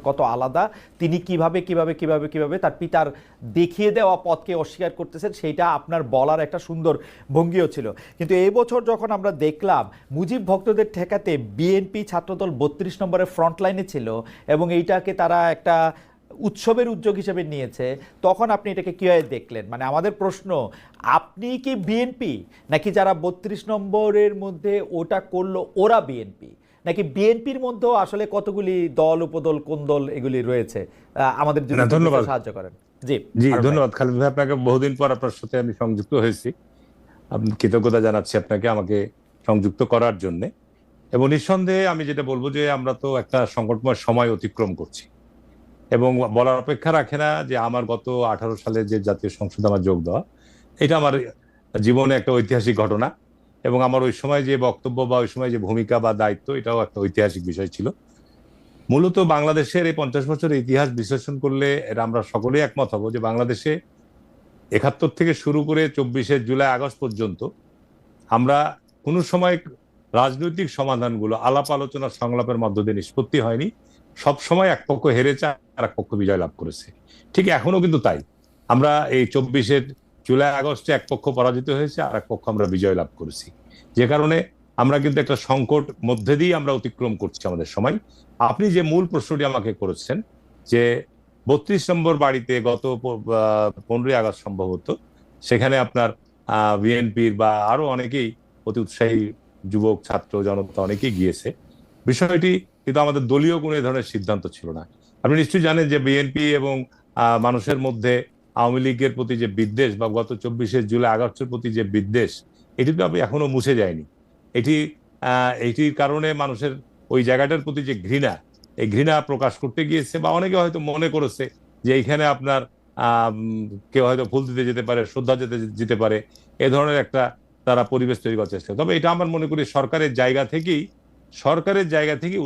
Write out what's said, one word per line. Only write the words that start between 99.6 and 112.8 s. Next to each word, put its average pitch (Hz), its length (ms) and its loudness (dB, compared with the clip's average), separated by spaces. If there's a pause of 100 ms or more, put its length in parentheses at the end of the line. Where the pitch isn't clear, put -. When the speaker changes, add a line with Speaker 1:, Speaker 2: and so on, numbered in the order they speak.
Speaker 2:
যুবক, 107 260 2 (100)
ছাত্র - 260 -6 (140)
জনতা 98 400 -4
অনেকেই 104 320 -2
গিয়েছে। 92 280 0 (640)
বিষয়টি 175 420 2 (320)
কিন্তু 139 220 0
আমাদের 143 220 0
দলীয় 151 360 4
কোনো 156 160 -2
এ - 20 -2
ধরনের 127 320 -2
সিদ্ধান্ত 101 300 -4 (120)
ছিল - 120 -14 (100)
না। 80 60 -14 (400)
আপনি 139 180 4
নিশ্চয়ই 165 260 2
জানেন 160 260 4
যে 147 60 4
বিএনপি 139 440 0 (160)
এবং, 135 160 -2 (400)
আহ, 117 300 4
মানুষের 123 400 0
মধ্যে 123 280 0 (420)
আওয়ামী 120 300 2
লীগের 131 320 0
প্রতি 123 160 -4 (100)
যে 113 40 0
বিদ্বেষ 107 440 0 (100)
বা 113 60 0
গত 113 220 -2 (140)
চব্বিশে 120 360 -2 (120)
জুলাই 120 240 2
আগস্টের 123 360 -4
প্রতি 120 260 -6
যে 110 60 0
বিদ্বেষ, 104 480 0 (460)
এটি 131 200 2